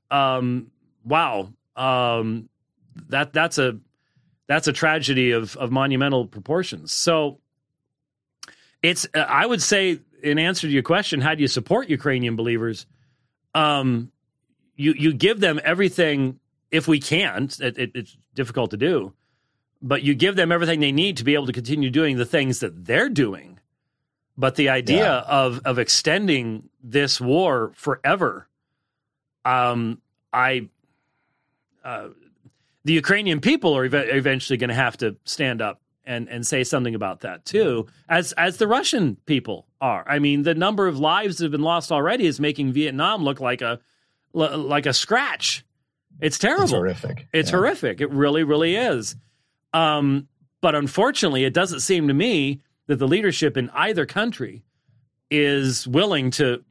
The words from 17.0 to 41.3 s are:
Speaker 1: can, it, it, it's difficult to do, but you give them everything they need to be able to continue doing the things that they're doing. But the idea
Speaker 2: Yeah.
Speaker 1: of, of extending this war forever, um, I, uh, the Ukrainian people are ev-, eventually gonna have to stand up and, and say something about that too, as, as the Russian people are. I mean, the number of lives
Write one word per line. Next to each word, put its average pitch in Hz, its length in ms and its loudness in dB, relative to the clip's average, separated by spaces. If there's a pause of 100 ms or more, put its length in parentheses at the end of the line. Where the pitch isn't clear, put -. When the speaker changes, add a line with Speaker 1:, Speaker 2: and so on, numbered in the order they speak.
Speaker 1:
can, 139 480 0 (120)
it, 123 180 -4
it, 123 160 -4
it's 117 220 -12 (180)
difficult 120 380 -2
to 107 40 -8
do, 123 380 0 (640)
but 131 220 -2
you 147 120 2
give 185 220 2
them 170 160 4
everything 165 280 2
they 139 120 2
need 170 260 0
to 117 60 -8
be 143 100 4
able 143 120 0
to 127 60 -4
continue 127 380 -2
doing 143 280 2
the 120 80 0
things 135 340 0
that 87 240 -8
they're 160 240 0
doing. 107 500 -2 (800)
But 131 180 0
the 139 120 2
idea 131 360 2
Speaker 2:
Yeah. 143 160 2
Speaker 1:
of, 127 440 0
of 127 140 0
extending 135 920 0 (140)
this 131 380 0
war 131 540 0
forever, 139 760 -2 (960)
um, 123 540 0 (320)
I, 127 360 0 (1160)
uh, 110 240 -12 (760)
the 151 80 0
Ukrainian 165 480 2
people 196 360 2
are 131 80 0
ev-, 131 100 -2
eventually 135 640 0
gonna 120 160 -2
have 127 240 -2
to 110 260 -2
stand 123 380 -4
up 101 180 -6 (240)
and, 120 240 -8
and 120 180 -8
say 131 180 0
something 123 300 -2
about 98 260 -6
that 90 260 -12
too, 147 400 0 (240)
as, 170 220 0
as 180 260 0
the 214 100 2
Russian 233 560 2
people 131 420 -2 (140)
are. 120 260 -2
I 147 120 0
mean, 143 240 2
the 165 120 2
number 196 320 2
of 151 120 0
lives 175 400 0